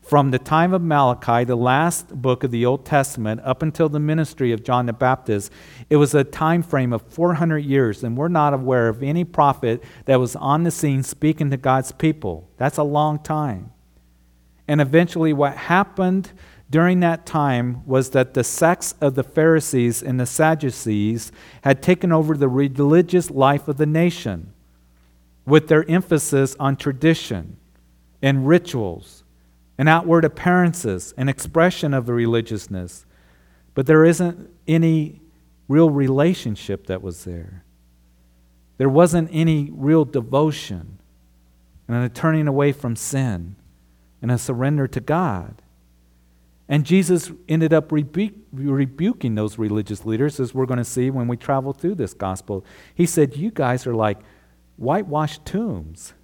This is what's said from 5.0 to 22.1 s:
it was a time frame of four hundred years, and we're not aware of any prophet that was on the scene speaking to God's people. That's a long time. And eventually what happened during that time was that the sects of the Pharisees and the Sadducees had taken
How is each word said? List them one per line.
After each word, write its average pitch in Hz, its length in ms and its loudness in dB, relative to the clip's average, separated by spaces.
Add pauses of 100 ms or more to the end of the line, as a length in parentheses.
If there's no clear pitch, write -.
it 151 60 4
was 147 180 4
a 143 120 4
time 160 360 0
frame 135 300 -2
of 113 120 -4
four 175 320 -2
hundred 156 280 0
years, 135 400 0
and 120 140 -4
we're 151 100 -2
not 151 260 2
aware 127 360 2
of 113 120 -4
any 151 220 -2
prophet 131 580 0 (220)
that 131 160 4
was 123 160 -2
on 147 280 0
the 170 80 0
scene 135 320 -2
speaking 151 480 -2
to 135 60 -2
God's 131 360 0
people. 110 640 -4
That's 135 200 -2
a 156 60 0
long 151 360 0
time. 147 520 -6 (960)
And 151 140 2
eventually 160 500 2
what 143 240 0
happened 190 760 0 (360)
during 175 300 4
that 170 260 0
time 123 600 -2
was 131 240 0
that 127 240 0
the 127 100 0
sects - 560 0
of 139 160 0
the 135 80 -2
Pharisees 151 800 2
and 127 160 -2
the 123 60 0
Sadducees 120 1040 -2 (300)
had 135 200 2
taken 180 300 2